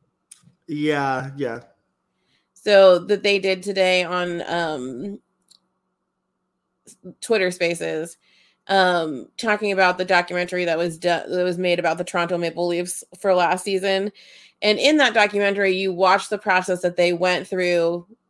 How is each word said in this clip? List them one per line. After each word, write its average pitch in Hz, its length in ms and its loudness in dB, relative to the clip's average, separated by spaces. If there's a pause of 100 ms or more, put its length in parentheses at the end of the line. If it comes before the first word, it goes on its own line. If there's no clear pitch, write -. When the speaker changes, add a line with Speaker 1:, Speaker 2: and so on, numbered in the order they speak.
(680)
Speaker 1:
Yeah, 139 680 -2
yeah. 120 240 -6 (920)
Speaker 2:
So 190 460 8
that 190 240 -2
they 202 160 2
did 190 240 -2
today 185 400 2
on, 175 440 -4
um, 156 720 -6 (2000)
Twitter 190 300 0
Spaces, 170 680 -4 (500)
um, 175 600 0 (100)
talking 208 340 -2
about 185 260 2
the 185 80 -2
documentary 180 600 -2
that 165 120 0
was 170 200 -4
do-, 175 100 -4
that 175 360 -2
was 180 140 -2
made 180 220 0
about 165 180 0
the 170 60 -6
Toronto 175 340 -2
Maple 170 300 -4
Leafs 175 360 -4 (160)
for 190 140 2
last 180 300 2
season. 196 480 -2 (500)
And 208 180 2
in 302 180 4
that 254 160 2
documentary, 202 640 0
you 190 160 -4
watch 185 360 2
the 208 80 -4
process 185 440 -2
that 180 160 -2
they 175 160 2
went 180 340 -2
through 175 600 -2 (220)